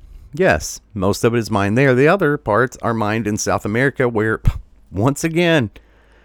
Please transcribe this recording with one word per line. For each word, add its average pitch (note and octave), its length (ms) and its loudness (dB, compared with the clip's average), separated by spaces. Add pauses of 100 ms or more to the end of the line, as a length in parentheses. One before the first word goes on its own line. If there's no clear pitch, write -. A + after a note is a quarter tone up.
(340)
yes, D3 480 0 (120)
most G2 300 0
of A#2 100 2
it A#2+ 60 0
is G#2+ 100 -4
mined G2+ 280 0
there. C3+ 180 4
The C3+ 120 4
other D#3+ 300 0
parts A#2 400 0
are A#2 160 -2
mined A2 320 -2
in G#2+ 120 -2
South G2 280 -2
America B2 420 0
where, A2 340 -2 (500)
once A#2 320 0
again, E3 480 0 (540)